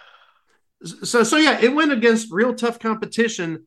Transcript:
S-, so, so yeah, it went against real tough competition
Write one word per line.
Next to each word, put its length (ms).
S-, 260
so, 140
so 140
yeah, 220
it 140
went 180
against 400
real 220
tough 240
competition 880